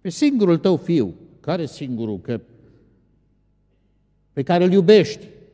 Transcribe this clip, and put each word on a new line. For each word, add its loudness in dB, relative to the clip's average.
„Pe -10
singurul 0
tău 0
fiu.” -2
„Care -6
singurul? -8
Că -8
pe -6
care 0
îl 2
iubești.” 4